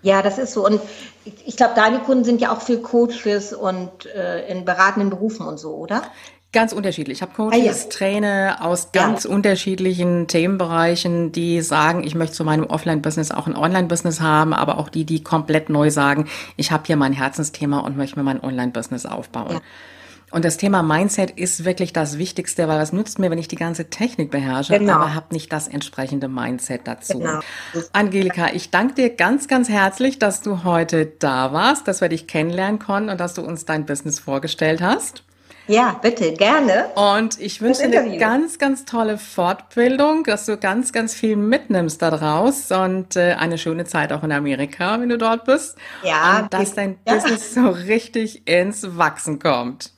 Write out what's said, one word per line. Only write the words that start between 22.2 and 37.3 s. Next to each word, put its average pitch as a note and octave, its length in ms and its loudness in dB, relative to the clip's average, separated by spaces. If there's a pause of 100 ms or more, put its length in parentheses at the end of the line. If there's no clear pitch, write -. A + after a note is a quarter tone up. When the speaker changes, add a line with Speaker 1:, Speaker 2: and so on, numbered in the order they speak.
Speaker 2:
weil D#3 140 0
was D#3 100 -2
nützt G#3 260 -4
mir, F#3 140 2
wenn E3 80 -2
ich D#3+ 80 -8
die - 80 -8
ganze E3 340 -6
Technik G#3 400 -2
beherrsche, C#3 480 0
Speaker 1:
Genau. G3+ 180 4
Speaker 2:
aber D3+ 200 2
hab D#3+ 160 -6
nicht D#3+ 220 -6
das D3+ 160 -4
entsprechende C3+ 580 -6
Mindset B2 560 -6
dazu. - 360 -8
Speaker 1:
Genau. D#3 200 -4 (540)
Speaker 2:
Angelika, F#3+ 600 0
ich - 180 -6
danke A#3+ 240 2
dir B3 200 2
ganz, A3+ 320 0
ganz B3 220 2
herzlich, G#3 500 0
dass G3+ 220 0
du F#3 240 -4
heute E3 400 2
da C3 480 0
warst, A#3 340 0
dass G3 140 -2
wir F3 80 2
dich D#3+ 180 -4
kennenlernen F3+ 520 -2
konnten G#3 300 -2
und F3+ 120 -4
dass F3 140 -6
du F3+ 60 -8
uns D#3+ 220 -8
dein D#3 220 -2
Business D3 340 -6
vorgestellt D#3 600 -2
hast. F4+ 420 -2 (440)
Speaker 1:
Ja, A#3+ 340 4
bitte, A3+ 320 2
gerne. A3 600 4
Speaker 2:
Und G3+ 440 2